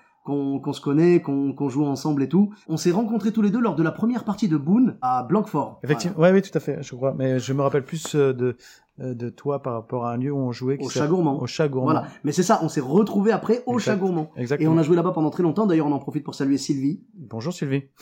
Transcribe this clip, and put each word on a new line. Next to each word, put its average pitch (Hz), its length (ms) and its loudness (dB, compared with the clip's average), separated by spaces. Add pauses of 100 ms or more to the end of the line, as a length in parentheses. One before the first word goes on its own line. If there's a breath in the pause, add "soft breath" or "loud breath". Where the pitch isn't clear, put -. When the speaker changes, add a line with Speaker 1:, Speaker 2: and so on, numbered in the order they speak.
(260 soft breath)
Speaker 1:
qu'on, 139 340 -4
qu'on 143 140 -6
se - 80 -14
connaît, 165 400 4
qu'on, 139 320 -2
qu'on 139 160 -2
joue 143 160 0
ensemble 139 360 0
et 131 60 -2
tout. 202 240 4 (160 loud breath)
On 165 80 -2
s'est 175 160 0
rencontrés 220 400 0
tous 220 100 0
les 208 80 4
deux 233 100 0
lors 208 160 0
de 160 60 2
la 160 100 2
première 233 320 -2
partie 202 240 -2
de 156 100 2
Boone 185 420 2
à 127 220 0
Blanquefort. 156 600 -2
Speaker 2:
Effectivement, 151 360 -2
Speaker 1:
Voilà. 180 160 6
Speaker 2:
ouais, 196 80 6
oui, - 80 -10
tout - 80 0
à - 20 -6
fait, 143 220 -6
je 135 120 -16
crois. 131 220 -2
Mais 131 220 0
je 123 160 -4
me 139 80 0
rappelle 139 220 0
plus, - 320 -8
euh, 139 180 4
de, 123 220 -2 (420 soft breath)
euh, 131 160 -8
de 120 140 -8
toi 139 340 -6
par 123 120 -4
rapport 120 320 -6
à 120 80 -4
un - 20 -6
lieu 131 160 -4
où 143 60 -2
on 127 140 -2
jouait 131 260 -2
qui 131 80 -8
Speaker 1:
Au - 20 -6
Speaker 2:
s'appelle 151 200 0
Speaker 1:
Chat 170 60 2
Gourmand. 156 280 2
Speaker 2:
Au 123 40 -4
Chat 156 220 -2
Gourmand. 135 240 0
Speaker 1:
Voilà. - 140 0 (180 loud breath)
Mais 143 80 0
c'est 180 100 2
ça, 196 200 2
on 156 80 0
s'est 156 100 -4
retrouvés 196 500 2
après 226 360 0
au 240 80 -2
Speaker 2:
Exact. 226 180 0
Speaker 1:
Chat 208 60 0
Gourmand. 175 400 -2
Speaker 2:
Exactement. 139 320 0
Speaker 1:
Et 160 40 4
on 165 40 6
a 165 40 6
joué 160 140 4
là-bas 170 160 2
pendant 151 160 0
très 160 140 -2
longtemps. 175 240 2
D'ailleurs, 160 200 2
on 147 60 2
en 139 60 0
profite 143 260 -8
pour 131 100 -10
saluer 139 220 0
Sylvie. 139 480 -2 (100)
Speaker 2:
Bonjour 131 380 -8
Sylvie. 139 300 -4 (200)